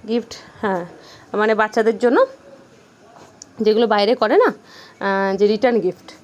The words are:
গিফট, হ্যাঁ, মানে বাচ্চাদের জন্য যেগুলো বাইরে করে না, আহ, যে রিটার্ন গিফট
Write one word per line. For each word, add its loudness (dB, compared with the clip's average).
গিফট, -4
হ্যাঁ, -4
মানে 0
বাচ্চাদের -2
জন্য 2
যেগুলো 2
বাইরে 2
করে 0
না, 4
আহ, -4
যে 2
রিটার্ন 2
গিফট -6